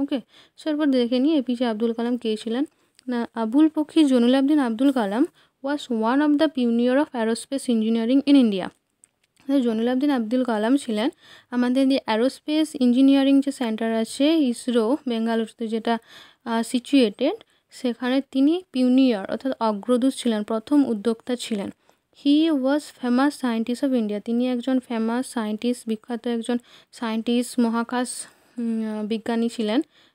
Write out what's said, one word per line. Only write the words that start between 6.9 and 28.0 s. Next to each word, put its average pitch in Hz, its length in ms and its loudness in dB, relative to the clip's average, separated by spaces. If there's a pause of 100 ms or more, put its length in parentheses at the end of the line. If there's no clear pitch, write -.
of 311 60 -2 (120)
aerospace 233 540 -4
engineering 226 460 2 (100)
in 285 140 8
India। 196 220 0 (800)
তো 269 180 0
জৈনুল 226 280 0
আবদিন 262 260 0
আব্দুল 233 320 -2
কালাম 220 240 0 (100)
ছিলেন 220 240 -2 (480)
আমাদের 254 360 2
যে 269 140 2
অ্যারোস্পেস 269 640 0 (160)
ইঞ্জিনিয়ারিং 269 500 4 (100)
যে 277 60 -2 (100)
সেন্টার 226 300 -4 (120)
আছে 269 240 -2 (260)
ইসরো 233 320 -2 (260)
বেঙ্গালুরুতে 226 540 -4 (100)
যেটা, 226 200 -2 (560)
আহ, 226 200 0
সিচুয়েটেড, 254 680 0 (420)
সেখানে 247 380 -4 (160)
তিনি 277 220 2 (180)
পিওনিয়ার 254 600 2
অর্থাৎ 254 200 -4 (160)
অগ্রদূত 240 520 0
ছিলেন, 220 200 -2 (100)
প্রথম 226 280 0 (140)
উদ্যোক্তা 226 420 -4 (120)
ছিলেন। 208 240 -6 (520)
He 285 140 4 (300)
was 285 160 0 (180)
famous 254 320 2 (100)
scientist 233 440 -2
of 269 140 0
India। 208 180 -4 (100)
তিনি 233 140 0 (120)
একজন 247 220 -2 (120)
ফেমাস 233 360 -2 (100)
সায়েন্টিস্ট, 220 560 -4
বিখ্যাত 226 320 -8 (140)
একজন 233 220 -4 (400)
সায়েন্টিস্ট, 240 540 -2 (120)
মহাকাশ, 233 440 -2 (520)